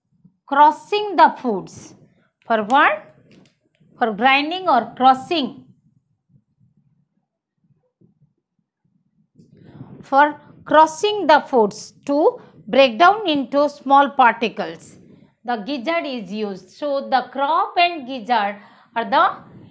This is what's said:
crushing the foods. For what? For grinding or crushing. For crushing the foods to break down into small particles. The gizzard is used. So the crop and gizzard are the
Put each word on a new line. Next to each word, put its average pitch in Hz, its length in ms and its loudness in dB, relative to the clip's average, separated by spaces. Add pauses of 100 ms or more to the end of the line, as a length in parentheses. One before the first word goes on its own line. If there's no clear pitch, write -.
(460)
crushing 302 720 2
the 311 220 4
foods. - 560 -10 (520)
For 214 180 -2
what? 285 460 0 (880)
For 226 160 -2
grinding 285 540 0
or 233 280 0
crushing. 262 680 0 (4000)
For 294 380 2 (240)
crushing 320 640 2
the 294 180 4
foods - 480 -2 (120)
to 294 340 0 (260)
break 233 320 2
down 392 300 4
into 285 400 -2
small 277 420 2
particles. 220 840 -2 (480)
The 240 140 -6
gizzard 285 460 -6
is 240 280 -12
used. 202 380 -10
So 277 380 -8
the 247 220 -2
crop 320 480 -2
and 349 260 0
gizzard 226 520 -4 (400)
are 233 120 -6
the 320 280 0 (340)